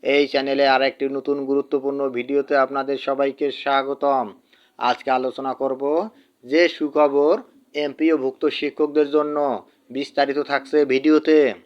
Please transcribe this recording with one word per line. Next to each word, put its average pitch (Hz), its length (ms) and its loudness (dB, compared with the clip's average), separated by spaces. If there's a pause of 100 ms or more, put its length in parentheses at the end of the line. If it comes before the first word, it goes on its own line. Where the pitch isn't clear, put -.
এই 143 240 2
চ্যানেলে 139 420 0
আর 131 140 4
একটি 135 260 -2
নতুন 139 360 -4
গুরুত্বপূর্ণ 139 640 -2
ভিডিওতে 135 480 -2
আপনাদের 135 420 0
সবাইকে 139 540 -2
স্বাগতম। 139 720 -2 (540)
আজকে 123 320 -2
আলোচনা 127 440 -2
করব 135 280 -4 (640)
যে 143 240 2
সুখবর 147 680 2 (380)
এমপিওভুক্ত 147 760 -2
শিক্ষকদের 147 600 0
জন্য, 151 260 0 (540)
বিস্তারিত 139 520 -2
থাকছে 139 420 -2
ভিডিওতে। 151 540 4 (280)